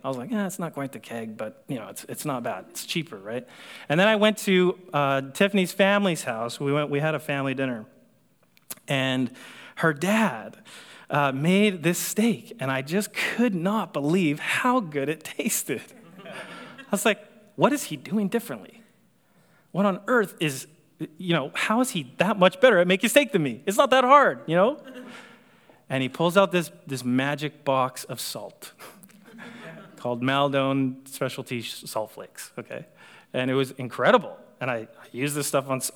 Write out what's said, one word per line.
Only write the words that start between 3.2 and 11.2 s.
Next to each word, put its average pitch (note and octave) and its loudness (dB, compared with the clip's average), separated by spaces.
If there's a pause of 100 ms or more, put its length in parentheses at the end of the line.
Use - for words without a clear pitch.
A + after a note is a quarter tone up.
And D3+ 2
then G#3 6
I A3 4
went G#3 4
to, F3+ 2 (160)
uh, C#3 2 (140)
Tiffany's G3 2
family's G3 2
house. A#2 -6
We C#3 -2
went, D3 0
we C#3+ -2
had D#3 -2
a C#3+ -4
family C#3 -4
dinner. C3 -4 (1040)
And C3 0 (460)
her D#3+ 2
dad, D3+ -2 (540)
uh, C#3+ 2